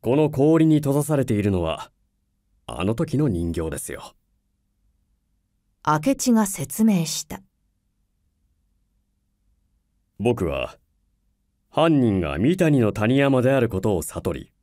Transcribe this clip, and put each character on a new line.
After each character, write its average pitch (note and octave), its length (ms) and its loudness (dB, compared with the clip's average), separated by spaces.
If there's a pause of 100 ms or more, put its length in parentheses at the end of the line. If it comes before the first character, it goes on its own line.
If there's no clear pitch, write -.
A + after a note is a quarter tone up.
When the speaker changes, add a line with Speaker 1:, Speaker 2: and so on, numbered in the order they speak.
Speaker 1:
こ A#2 140 0
の D3+ 160 2
氷 D#3 340 2
に D#3 120 4
閉 C#3+ 160 0
ざ D3 100 0
さ D3+ 140 -2
れ C3+ 80 0
て A#2 100 -2
い G2+ 80 0
る G2+ 80 2
の F2+ 140 0
は、 - 260 -6 (760)
あ C#2 180 -8
の G#2+ 100 0
時 D3+ 240 -4
の D3+ 100 2
人 E2+ 240 -2
形 D#2+ 180 -4
で D2 80 -8
す - 140 -12
よ。 - 220 -16 (1700)
Speaker 2:
明 D#3 300 0
智 C4 180 0
が A3 140 4
説 F#3+ 380 -4
明 F#3+ 200 4
し - 220 -8
た。 G3 160 -14 (2750)
Speaker 1:
僕 A2 280 0
は、 C2+ 320 -6 (920)
犯 D#3 320 2
人 G#2 200 2
が D2 180 -2
三 C#3+ 180 2
谷 D#3 220 2
の A2 140 2
谷 A#2+ 260 0
山 C#3 240 2
で B2+ 80 2
あ C3+ 80 2
る A#2 100 2
こ F#2+ 120 -2
と G#2+ 160 0
を D#2 60 -2
悟 - 300 -6
り - 200 -12 (100)